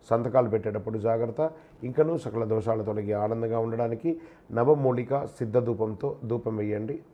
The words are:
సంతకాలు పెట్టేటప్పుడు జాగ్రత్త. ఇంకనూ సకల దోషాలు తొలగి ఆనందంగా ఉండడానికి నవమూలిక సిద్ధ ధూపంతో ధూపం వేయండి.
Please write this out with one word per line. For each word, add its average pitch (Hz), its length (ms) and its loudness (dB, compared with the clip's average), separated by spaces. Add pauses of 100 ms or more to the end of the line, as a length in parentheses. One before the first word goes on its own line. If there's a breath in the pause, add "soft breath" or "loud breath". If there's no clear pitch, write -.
సంతకాలు 120 400 2
పెట్టేటప్పుడు 107 480 -2
జాగ్రత్త. 117 540 0 (320 loud breath)
ఇంకనూ 151 340 2
సకల 113 260 -4
దోషాలు 110 400 0
తొలగి 104 300 -2
ఆనందంగా 113 460 0
ఉండడానికి 117 600 -2 (320 loud breath)
నవమూలిక 131 720 4
సిద్ధ 113 320 0
ధూపంతో 110 580 0 (100)
ధూపం 113 320 -2
వేయండి. 107 420 -4 (140)